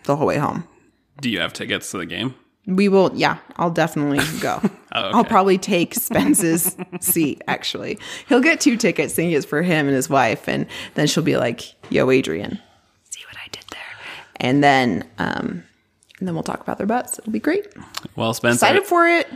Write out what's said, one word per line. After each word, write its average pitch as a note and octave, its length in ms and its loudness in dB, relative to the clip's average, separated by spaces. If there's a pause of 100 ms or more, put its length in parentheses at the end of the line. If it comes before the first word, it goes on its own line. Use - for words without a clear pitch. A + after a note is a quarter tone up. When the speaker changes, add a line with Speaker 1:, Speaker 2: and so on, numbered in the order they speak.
Speaker 1:
the C#3 120 0
whole D3 120 0
way F2 100 2
home. D3 300 -4 (540)
Speaker 2:
Do A#2+ 80 -2
you G2 100 -2
have E2 140 -4
tickets G#2 380 -6
to G#2 60 -6
the F2 80 -6
game? G2 300 -6 (300)
Speaker 1:
We G3 240 2
will, F#3+ 240 6
yeah, D3 240 0 (200)
I'll E3+ 140 0
definitely D#3 480 0 (200)
go. - 260 -4
Speaker 2:
<laughs> G3 60 0 (260)
Oh, G#2+ 100 -2
okay. A2 100 0
Speaker 1:
I'll A#3 80 4
probably G3 320 4
take F#3+ 360 0
Spence's - 800 2 (160)
<laughs> F3 120 -10
seat, D3+ 480 0
actually. - 500 -6 (300)
He'll B3 100 6
get D4+ 220 4
two A#3 160 4
tickets, D#3+ 360 0
thinking E3+ 220 0
it's C3+ 100 2
for D3 160 -2
him D#3+ 260 2
and C#3 80 4
his C3 140 0
wife, B2+ 380 2
and C#3 200 -2 (260)
then D#3 120 0
she'll D3+ 160 2
be D3 140 2
like, B2 400 -4 (140)
"Yo, C3+ 200 2
Adrian." G#2 520 0 (1800)
And C#3 260 2
then, C3 440 4 (100)
um, - 460 -6 (560)
and F#3+ 80 -6
then F3 80 -4
we'll D#3+ 80 -4
talk - 180 -8
about - 160 -6
their - 100 -4
butts. A#3+ 320 -4
It'll - 120 -10
be A3 80 -4
great. F#4 280 -2 (480)
Speaker 2:
Well, A2+ 180 -2
Spence, A#2+ 220 0
Speaker 1:
Excited D#4+ 280 4
Speaker 2:
I, - 20 -14
Speaker 1:
for E4+ 220 4
it. E4+ 280 2